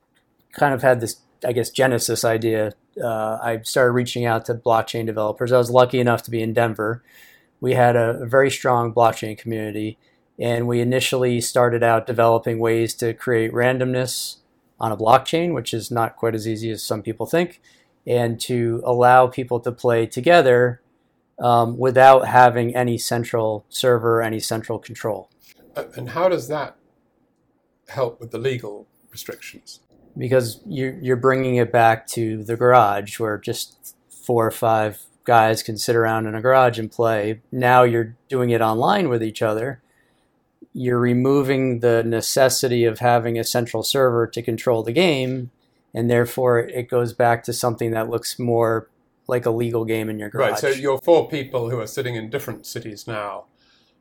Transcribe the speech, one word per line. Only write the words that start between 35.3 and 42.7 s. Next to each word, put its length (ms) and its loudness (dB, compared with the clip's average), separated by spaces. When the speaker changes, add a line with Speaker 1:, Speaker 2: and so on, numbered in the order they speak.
Speaker 1:
can 140 -8
sit 180 0
around 320 0
in 80 -8
a 60 -8
garage 360 4
and 140 -8
play. 500 -2
Now 320 4
you're 320 0
doing 220 0
it 100 2
online 480 0
with 140 -2
each 180 -6
other. 400 -4
You're 260 -2
removing 800 2
the 240 4
necessity 840 2